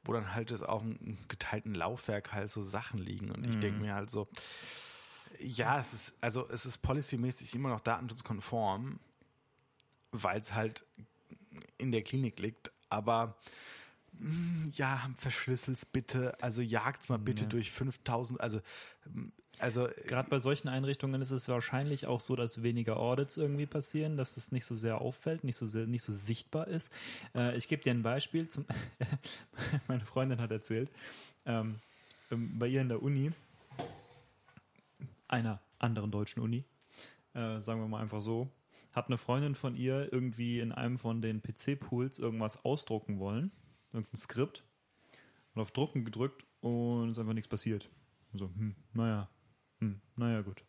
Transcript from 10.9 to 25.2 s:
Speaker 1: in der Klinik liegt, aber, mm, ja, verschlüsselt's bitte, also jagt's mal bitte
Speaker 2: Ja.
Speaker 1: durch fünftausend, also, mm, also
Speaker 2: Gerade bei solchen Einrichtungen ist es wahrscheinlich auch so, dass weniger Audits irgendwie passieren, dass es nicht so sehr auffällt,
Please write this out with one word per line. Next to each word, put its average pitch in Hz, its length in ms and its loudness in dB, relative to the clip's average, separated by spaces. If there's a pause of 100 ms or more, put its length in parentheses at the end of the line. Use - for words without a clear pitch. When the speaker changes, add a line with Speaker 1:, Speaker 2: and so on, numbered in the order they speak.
Speaker 1:
in 127 140 0
der 110 100 4
Klinik 131 360 0
liegt, - 320 -4 (200)
aber, 113 460 2 (800)
mm, 160 540 0
ja, 131 440 0
verschlüsselt's - 720 -2
bitte, 127 560 0
also 120 200 0
jagt's 113 460 2
mal 120 100 4
bitte 107 260 2
Speaker 2:
Ja. 104 40 0
Speaker 1:
durch 110 220 0
fünftausend, 123 680 0
also, 107 200 2 (500)
mm, - 180 -6 (300)
also 123 300 2 (180)
Speaker 2:
Gerade 127 220 2
bei 139 100 4
solchen 139 300 2
Einrichtungen 135 540 0
ist 127 80 -2
es 131 180 0
wahrscheinlich 131 580 2
auch 123 140 2
so, 131 160 0
dass 117 260 0
weniger 117 360 2
Audits 127 400 2
irgendwie 147 280 2
passieren, 151 520 0
dass - 180 -2
es - 160 -4
nicht 127 140 0
so 120 100 -2
sehr 113 240 2
auffällt, 127 440 -2